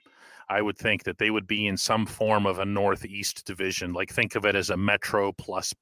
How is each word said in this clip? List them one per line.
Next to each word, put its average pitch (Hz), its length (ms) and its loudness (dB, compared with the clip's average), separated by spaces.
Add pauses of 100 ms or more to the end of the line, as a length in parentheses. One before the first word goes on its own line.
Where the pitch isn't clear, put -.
(480)
I 101 140 0
would 104 160 -2
think, 104 260 0
that 90 140 -4
they 107 120 2
would 107 180 0
be 107 180 0
in 98 100 0
some 110 300 0
form 107 400 2
of 92 140 2
a 95 40 -2
Northeast 98 800 -2
division. 95 480 -4
Like, 90 200 -4
think 117 240 0
of 104 80 0
it 101 100 6
as 95 160 0
a 92 60 0
Metro 101 560 2
plus - 500 -6